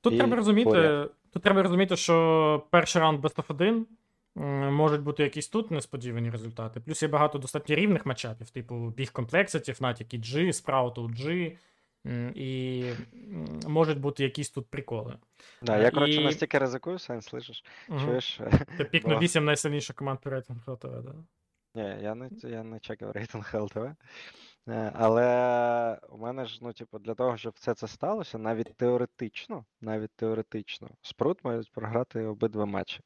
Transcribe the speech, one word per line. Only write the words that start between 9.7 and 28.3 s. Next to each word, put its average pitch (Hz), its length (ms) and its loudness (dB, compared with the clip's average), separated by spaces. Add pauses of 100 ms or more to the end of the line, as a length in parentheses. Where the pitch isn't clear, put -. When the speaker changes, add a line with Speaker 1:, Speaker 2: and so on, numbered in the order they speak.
Speaker 1:
Fnatic, 120 340 -4
І 120 40 -6
Джі, 131 320 0
Sprout, 123 540 0
О 117 40 -6
Джі, 160 500 -4 (480)
м, 123 280 -4
і, 127 500 -4 (300)
м, 165 520 -10
можуть 151 340 2
бути 139 240 -2
якісь 135 260 -4
тут 131 200 -8
приколи. 117 480 -8 (440)
Speaker 2:
Да, 110 160 4
Speaker 1:
Е, 107 40 8
Speaker 2:
я, 123 80 8
коротше, 147 300 4
Speaker 1:
і 151 40 2
Speaker 2:
настільки 147 340 0
ризикую, 135 400 -2
Сань, 120 220 -8
слышиш? - 440 -14 (240)
Speaker 1:
Мгм. 151 180 -4
Speaker 2:
Чуєш? 123 340 -2 (380)
Speaker 1:
Ти 147 60 0
пікнув 160 300 2
Speaker 2:
Бо 143 60 2
Speaker 1:
вісім 170 240 2
найсильніших 147 520 0
команд 135 240 -6
по 139 100 -8
рейтингу 127 380 -8
Л 127 100 -10
Т 127 100 -12
В, 120 140 -10
да? 131 120 -14 (600)
Speaker 2:
Ні, 104 300 -6
я 107 100 -6
не, 127 160 -14 (120)
я 113 200 -10
не 113 180 -14
чекав 107 300 -10
рейтинг 107 440 -10
Л 107 160 -2
Т 107 100 -6
В. 139 160 -8 (720)
Е, 113 260 -4
але 120 1040 4 (100)
у 113 100 -20
мене 123 280 -8
ж, 110 160 -14
ну, 120 100 -10
типу, 113 260 -16
для 107 160 -8
того, 123 220 0
щоб 110 200 -10
все - 180 -2
це - 140 -8
сталося, 185 500 -6